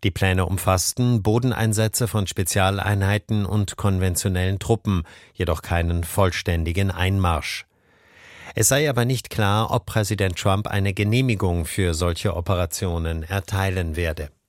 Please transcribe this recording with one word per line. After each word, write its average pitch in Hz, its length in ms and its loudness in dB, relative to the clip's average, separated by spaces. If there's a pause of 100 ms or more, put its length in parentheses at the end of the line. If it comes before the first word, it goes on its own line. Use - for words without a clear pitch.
Die 98 80 2
Pläne 92 360 2
umfassten 98 760 0
Bodeneinsätze 110 840 0
von 104 180 0
Spezialeinheiten 98 1160 0
und 101 320 -2
konventionellen 92 800 0
Truppen, 104 440 0 (320)
jedoch 85 260 -2
keinen 85 440 0
vollständigen 87 880 0
Einmarsch. 90 760 0 (880)
Es 113 140 2
sei 143 200 2
aber 123 160 0
nicht 123 240 -2
klar, 104 420 2
ob - 140 0
Präsident 98 540 0
Trump 101 300 0
eine 98 260 0
Genehmigung 101 720 2
für 90 260 0
solche 85 420 0
Operationen 85 920 -2
erteilen 95 680 -2
werde. 80 360 -4 (180)